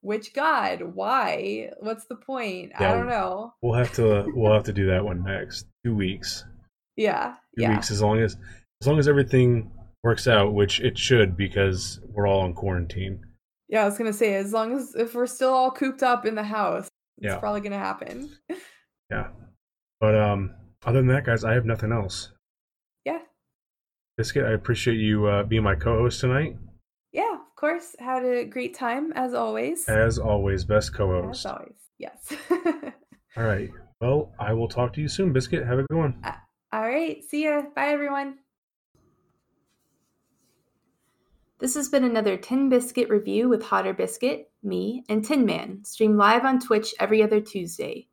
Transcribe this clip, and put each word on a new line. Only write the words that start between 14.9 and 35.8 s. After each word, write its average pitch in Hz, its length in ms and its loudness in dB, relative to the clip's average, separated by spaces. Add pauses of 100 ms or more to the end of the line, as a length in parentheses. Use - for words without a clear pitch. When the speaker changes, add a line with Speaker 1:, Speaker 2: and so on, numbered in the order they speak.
Speaker 1:
if 226 200 -2
we're 247 120 0
still 262 260 0
all 254 180 2
cooped 262 320 -4
up 240 220 0
in 220 100 -2
the 214 80 -4
house, 202 440 -4 (320)
it's 202 140 -10
Speaker 2:
Yeah. 185 40 -4
Speaker 1:
probably 208 240 -4
gonna 202 160 -6
happen. 196 520 -8 (200)
<laughs> 359 80 -8 (540)
Speaker 2:
Yeah. - 160 -4 (760)
But, 107 140 4
um, 101 380 2 (320)
other 120 140 4
than 127 80 4
that, 131 180 2
guys, 113 180 0
I 113 100 2
have 120 120 2
nothing 110 260 -2
else. 107 400 -4 (720)
Speaker 1:
Yeah. 320 140 -4 (1000)
Speaker 2:
Biscuit, 113 280 -2
I 110 60 0
appreciate 113 460 0
you, 107 280 2
uh, 104 180 2
being 110 200 2
my 98 120 4
co-host 117 460 2
tonight. 139 360 0 (540)
Speaker 1:
Yeah, 415 220 -2
of - 220 -14
course. 339 440 -4
Had 254 240 -4
a 247 220 0
great 240 300 -8
time, 269 380 -4
as 254 200 -4
always. 233 560 -4
Speaker 2:
As 110 300 4
always, 98 440 0
best 104 300 2
co-host. 92 520 -2
Speaker 1:
As - 60 -6
always, - 240 -14 (220)
yes. - 340 -14 (180)
<laughs> - 20 4 (840)
Speaker 2:
All 117 80 -2
right. 95 260 0 (280)
Well, 139 400 0
I 104 140 -2
will 113 160 0
talk 120 240 -2
to 151 80 -4
you 151 80 -2
soon, 190 240 0
Biscuit. 127 320 0
Have 123 140 0
a 135 100 0